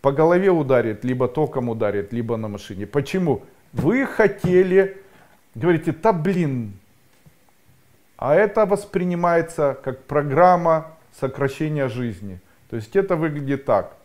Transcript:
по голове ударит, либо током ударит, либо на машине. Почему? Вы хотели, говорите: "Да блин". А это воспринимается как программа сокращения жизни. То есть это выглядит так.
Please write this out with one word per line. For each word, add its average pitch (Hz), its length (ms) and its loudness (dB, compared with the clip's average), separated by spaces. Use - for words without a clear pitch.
по 139 100 2
голове 170 380 4
ударит, 127 560 2
либо 127 220 0
током 139 420 -2
ударит, 104 440 -4
либо 117 240 -4
на 110 100 -6
машине. 101 380 -10
Почему? 147 560 -2
Вы 240 320 2
хотели, 190 920 2
говорите: 160 480 0
"Да 220 100 4
блин". 151 600 -2
А 143 180 0
это 208 300 2
воспринимается 175 1160 0
как 131 200 -8
программа 160 840 2
сокращения 139 720 -2
жизни. 104 500 -8
То 117 60 -10
есть 110 200 -10
это 190 200 2
выглядит 147 500 -4
так. 101 400 0